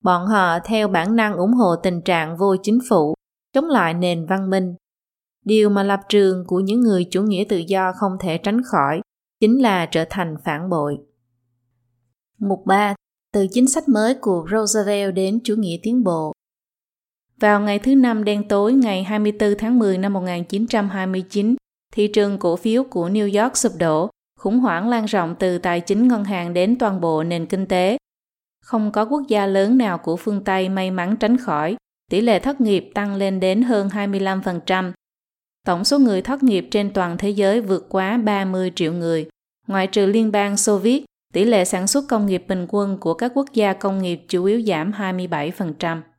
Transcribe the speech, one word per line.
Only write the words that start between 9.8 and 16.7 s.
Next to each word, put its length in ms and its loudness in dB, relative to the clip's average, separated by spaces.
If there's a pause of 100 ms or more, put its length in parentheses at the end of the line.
trở 240 -2
thành 260 -6 (100)
phản 240 -4
bội." 280 -2 (1400)
Mục 280 -2
ba, 300 2 (380)
từ 180 2
chính 160 4
sách 220 0
mới 240 2
của 380 -2
Roosevelt 640 0
đến 280 0
chủ 120 0
nghĩa 280 -2
tiến 200 0
bộ. 280 -2 (1080)